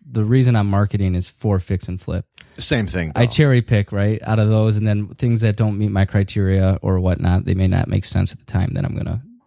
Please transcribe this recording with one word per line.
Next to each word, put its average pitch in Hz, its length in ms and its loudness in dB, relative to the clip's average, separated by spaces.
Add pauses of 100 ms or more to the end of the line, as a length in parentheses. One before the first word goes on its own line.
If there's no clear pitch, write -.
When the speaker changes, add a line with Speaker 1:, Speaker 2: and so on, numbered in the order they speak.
Speaker 1:
the 113 200 -2
reason 123 300 4
I'm 101 140 2
marketing 98 460 0
is 90 140 -4
for 101 300 -2
fix - 280 -6
and 90 140 -8
flip. 92 240 -6 (320)
Speaker 2:
Same 113 300 0
thing, 80 280 -4
Speaker 1:
I 120 120 4
Speaker 2:
though. 110 40 -8
Speaker 1:
cherry 135 300 4
pick, 104 300 0
right, 104 320 -2
out 110 160 0
of 107 100 2
those, 110 280 2
and 107 100 0
then 104 220 -2
things 117 320 -2
that 107 160 2
don't 107 200 0
meet 104 140 -2
my 98 140 2
criteria 95 760 0
or 95 180 0
whatnot, 90 460 0
they 92 80 0
may 92 140 2
not 92 200 0
make 95 160 -2
sense 95 300 -2
at - 60 -18
the - 60 -20
time, 92 280 -2
then - 100 -4
I'm - 140 -4
gonna 107 240 -6 (260)